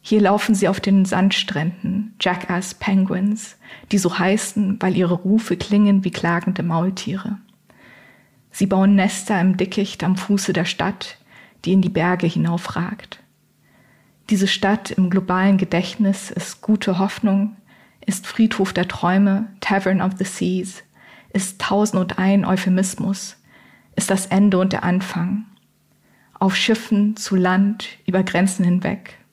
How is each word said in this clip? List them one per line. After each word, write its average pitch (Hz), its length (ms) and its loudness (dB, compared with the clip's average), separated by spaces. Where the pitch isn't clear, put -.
Hier 214 180 2
laufen 208 340 4
sie 190 140 2
auf 190 120 -2
den 196 260 4
Sandstränden, 185 1120 -2
Jackass 185 540 -2
Penguins, 190 800 -2
die 202 80 2
so 180 200 0
heißen, 196 640 0
weil 185 160 0
ihre 180 180 2
Rufe 190 420 0
klingen 202 480 2
wie 180 60 -2
klagende 175 520 -2
Maultiere. 185 760 -4
Sie - 160 -2
bauen 190 280 4
Nester 196 460 2
im 185 160 4
Dickicht 196 480 -4
am 185 120 2
Fuße 190 360 -2
der 180 120 0
Stadt, - 540 -6
die 170 80 0
in 190 100 4
die 175 60 0
Berge 180 380 0
hinaufragt. 170 960 -4
Diese 196 160 4
Stadt 208 460 0
im 185 180 2
globalen 185 480 2
Gedächtnis 190 720 -2
ist - 320 -10
Gute 202 360 0
Hoffnung, 196 580 0
ist - 220 -6
Friedhof 214 440 0
der 180 140 0
Träume, 196 640 2
Tavern 190 420 0
of 190 180 0
the 190 60 -2
Seas, 185 600 -4
ist - 280 -4
Tausend 202 400 0
und 180 180 -4
ein 190 260 4
Euphemismus, 185 920 0
ist - 120 -4
das 185 180 0
Ende 196 320 4
und 190 140 2
der - 120 -4
Anfang. 185 600 -2
Auf 190 180 0
Schiffen, 214 600 0
zu - 200 -4
Land, 185 500 2
über 185 160 2
Grenzen 185 420 0
hinweg. - 540 -2